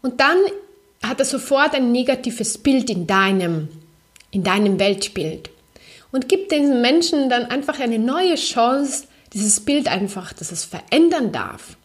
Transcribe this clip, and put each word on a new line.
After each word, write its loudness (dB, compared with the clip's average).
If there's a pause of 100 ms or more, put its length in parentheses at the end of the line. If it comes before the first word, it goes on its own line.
und -6
dann 4 (640)
hat -4
er 2
sofort 0
ein 2
negatives -2
Bild 2
in -4
deinem, 0 (600)
in -2
deinem 2
Weltbild. -4 (640)
Und -2
gib 0
den 2
Menschen 2
dann 0
einfach -4
eine 0
neue 2
Chance, 0 (280)
dieses 0
Bild 0
einfach, -4
dass -14
es -8
verändern 2
darf. -10